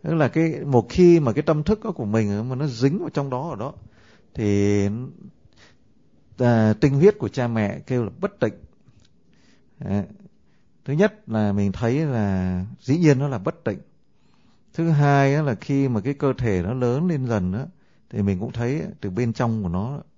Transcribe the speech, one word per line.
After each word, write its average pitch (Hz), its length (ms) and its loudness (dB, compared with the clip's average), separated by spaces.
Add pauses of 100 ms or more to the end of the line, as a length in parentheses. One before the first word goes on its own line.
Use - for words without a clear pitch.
Tức 160 120 -4
là 151 140 2
cái, 160 360 -2
một 127 240 4
khi 175 320 6
mà 123 120 0
cái 143 100 -2
tâm 151 200 0
thức 208 220 0
đó 220 80 -6
của 135 120 -8
mình 104 440 0
mà 127 80 -6
nó 143 100 -4
dính 139 320 0
vào 349 120 -6
trong 143 200 -4
đó 135 200 -6
ở 127 60 -8
đó, 120 160 -8 (600)
thì, 101 480 2 (1600)
à, 113 340 4
tinh 135 220 2
huyết 175 240 4
của 110 100 -4
cha 123 200 -4
mẹ 107 300 -2
kêu 123 260 -4
là 101 60 -6 (100)
bất 202 200 -6
tịnh. 107 140 -2 (1200)
À, 101 260 -2 (800)
thứ 135 80 -4
nhất 190 360 0
là 107 240 0
mình 101 200 0
thấy 127 340 -2
là 95 580 -2 (160)
dĩ 147 180 0
nhiên 151 200 6
nó 143 100 -2
là 131 100 -4
bất - 260 -6
tịnh. 104 140 -4 (920)
Thứ 165 180 -2
hai 143 440 4
á, 156 80 0
là 139 120 0
khi 139 340 -2
mà 113 120 0
cái 135 140 -4
cơ 139 240 0
thể 104 240 0
nó 101 120 -4
lớn 127 340 0
lên 139 180 -2
dần 95 260 0
á, 123 140 -6 (440)
thì 104 120 -4
mình 98 180 0
cũng 110 120 -8
thấy 123 300 -4 (180)
từ 101 100 -6
bên 117 220 -2
trong 113 300 -2
của 90 60 -4
nó 107 320 -4 (180)